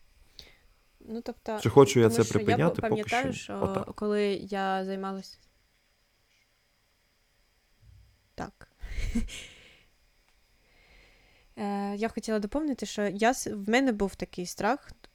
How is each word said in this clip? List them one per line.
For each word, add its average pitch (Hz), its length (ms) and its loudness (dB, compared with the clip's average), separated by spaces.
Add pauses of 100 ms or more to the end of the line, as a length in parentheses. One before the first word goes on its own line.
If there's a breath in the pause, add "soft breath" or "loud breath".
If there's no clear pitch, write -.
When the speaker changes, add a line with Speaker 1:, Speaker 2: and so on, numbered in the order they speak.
(1000 loud breath)
Speaker 1:
Ну, 233 220 -10
тобто, 226 400 -8
Speaker 2:
Чи - 80 2
хочу 135 300 10
я 113 100 8
Speaker 1:
тому - 60 -2
Speaker 2:
це 117 80 6
Speaker 1:
що 107 160 0
я 104 60 -4
Speaker 2:
припиняти? 104 360 2
Speaker 1:
пам'ятаю, 220 220 -2
Speaker 2:
Поки 233 140 -2
що 269 100 0
ні. - 60 -4
Speaker 1:
що - 300 -10
Speaker 2:
Отак. 196 320 -4
Speaker 1:
коли 208 280 -2 (100)
я 190 520 -4
займалась 190 540 -10 (3000)
Так. - 320 -14 (480 loud breath)
<laughs> 226 60 0 (2250 loud breath)
Е, 202 380 -4
я 202 140 -2
хотіла 220 300 -2
доповнити, 262 460 -4
що 208 220 -4
я 202 260 2
с-, 214 220 -8
в 196 140 -6
мене 262 220 4
був 202 240 -2
такий - 300 -8
страх. 208 460 -4 (240)